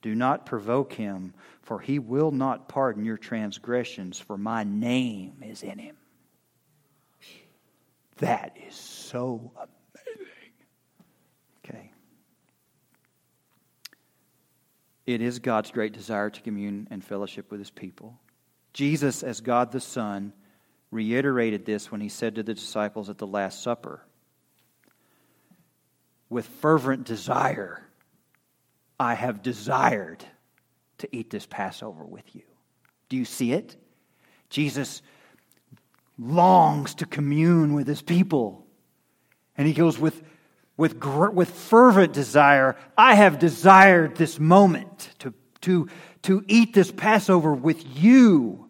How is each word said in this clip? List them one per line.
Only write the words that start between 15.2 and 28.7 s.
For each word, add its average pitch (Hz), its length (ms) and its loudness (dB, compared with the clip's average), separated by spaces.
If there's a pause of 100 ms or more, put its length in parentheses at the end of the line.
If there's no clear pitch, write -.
is 120 160 -8
God's 113 320 -4
great 107 220 -8
desire 104 380 -10
to - 100 -20
commune 101 500 -12
and 98 140 -16
fellowship 98 440 -14
with 104 120 -16
his 98 100 -20
people. 110 480 -20 (540)
Jesus, 143 500 -4
as 113 180 -12
God 120 300 -2
the 131 100 -8
Son, 104 520 -10 (580)
reiterated 113 720 -4
this 104 280 -8
when 104 80 -12
he 104 80 -10
said 110 260 -10
to 110 80 -10
the 107 120 -8
disciples 104 540 -10
at 101 100 -16
the 107 80 -12
Last 98 360 -8
Supper, - 400 -10 (2250)
"With 117 180 -8
fervent 135 580 -2
desire, 110 840 -6 (1120)